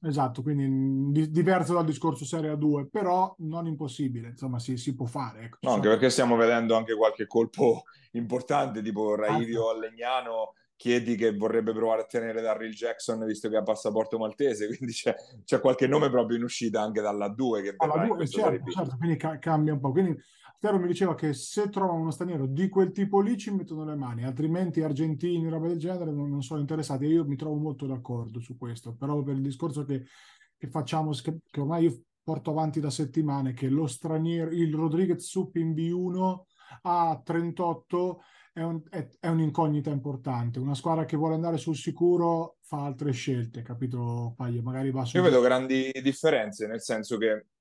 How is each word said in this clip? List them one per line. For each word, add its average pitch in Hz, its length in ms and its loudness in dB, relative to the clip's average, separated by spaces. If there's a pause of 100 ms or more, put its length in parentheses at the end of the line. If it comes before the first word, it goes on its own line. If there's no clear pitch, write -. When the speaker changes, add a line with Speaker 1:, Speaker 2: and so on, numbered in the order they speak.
Speaker 1:
Esatto, 139 400 -2
quindi, 143 240 0
mm, 135 460 2
di-, 151 180 2
diverso 175 460 2
dal 170 100 2
discorso 156 400 -2
Serie 156 240 -4
A 151 60 -2
due, 147 320 2
però 190 520 0
non 165 280 -6
impossibile, 135 640 -4
insomma 123 280 -6
si, 123 200 -4
si 123 180 -6
può 123 100 -6
fare, 117 380 -8
ecco, - 160 -16
ci - 80 -4
Speaker 2:
No, 127 60 4
anche 101 120 4
Speaker 1:
sono 107 140 8
Speaker 2:
perché 127 120 6
stiamo 120 260 4
vedendo 113 380 6
anche 113 200 2
qualche 107 320 2
colpo 117 560 2 (300)
importante, 123 680 -2
tipo 107 320 -2
Raivio 110 480 0
Speaker 1:
Esatto. 113 80 2
Speaker 2:
a 113 100 -2
Legnano, 113 760 -4 (240)
Chieti 120 380 0
che 107 200 2
vorrebbe 110 380 0
provare 113 280 2
a 110 40 -4
tenere 113 340 -4
Darryl 110 320 -2
Jackson 110 540 -4
visto 110 240 -2
che 107 80 2
ha 107 60 2
passaporto 110 560 0
maltese, 110 500 0
<laughs> 120 80 -6
quindi 120 160 -6
c'è, - 220 0 (280)
c'è 131 160 2
qualche 131 280 4
nome 143 240 4
proprio 120 260 2
in 117 60 -2
uscita 117 400 -2
anche 107 180 -2
dalla 104 280 0
due 110 340 0
che 98 140 -4
Speaker 1:
Alla 151 160 2
Speaker 2:
verrà 160 100 2
in - 60 2
Speaker 1:
due, 220 80 0
Speaker 2:
questa 170 240 -2
Speaker 1:
certo, - 100 4
Speaker 2:
Serie - 120 -2
B. 131 60 -6
Speaker 1:
certo, 170 280 -4
quindi 165 200 2
ca-, 156 220 -4
cambia 151 340 2
un 143 60 0
po'. 135 120 -2
Quindi 170 240 2 (380)
Altero 202 260 0
mi 180 80 0
diceva 175 280 0
che 156 180 0
se 202 360 -4
trovano 185 320 0
uno 160 100 -2
straniero 170 340 -4
di 143 240 0
quel 190 220 4
tipo 196 300 2
lì 226 180 2
ci - 100 -8
mettono 170 360 -4
le 151 100 -6
mani, 120 280 -6
altrimenti 156 600 -2
argentini, 160 640 -2
roba 160 180 -2
del 170 120 -2
genere, 175 320 -4
non, 143 180 -4
non 143 140 -2
sono 151 160 -6
interessati. 143 460 -2
E 151 40 2
io 165 160 4
mi 143 120 -2
trovo 151 180 -4
molto 147 320 -4
d'accordo 120 520 -6
su 120 160 -12
questo, 117 400 -10
però 143 280 -2
per 139 100 -4
il 135 80 -2
discorso 143 420 -4
che, 135 220 -4 (540)
che - 80 -10
facciamo, 156 420 -2
che, 156 300 -6 (100)
che - 100 -8
ormai 165 260 2
io 139 160 2 (220)
porto 156 280 -4
avanti 156 280 0
da 147 120 -2
settimane, 139 640 0
che 131 140 -4
lo 147 200 2
straniero, 160 640 -2
il 165 240 0
Rodriguez 165 500 2
Sup - 300 -4
in 165 180 0
B 165 180 -2
uno 185 540 -2 (380)
a 170 400 2
trentotto 170 1000 -2 (360)
è 165 60 -4
un, 165 260 -4
è, 151 180 -8 (120)
è - 80 -4
un'incognita 156 640 2
importante. 127 640 -4
Una 135 160 -2
squadra 160 320 0
che 160 100 -4
vuole 160 200 0
andare 165 220 0
sul 160 180 -4
sicuro 170 880 0
fa 147 240 -8
altre 143 260 -2
scelte, 120 500 -2
capito, 120 720 -4
Paio? 120 280 -4
Magari 131 260 -2
va 131 160 -2
su 120 120 -2
Speaker 2:
Io 180 40 8
vedo 143 200 8
grandi 131 500 4 (100)
differenze, 127 640 2
nel 110 160 -6
senso 110 360 -2
che 107 280 2 (160)